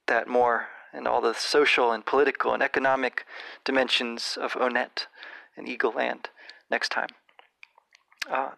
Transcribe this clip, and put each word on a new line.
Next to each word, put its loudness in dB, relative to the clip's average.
that 2
more 2
and -6
all 2
the 2
social 4
and -4
political 2
and -2
economic 0
dimensions -2
of -4
Onett -2
and -12
Eagle -2
Land -4
next -2
time. -4
Uh, -4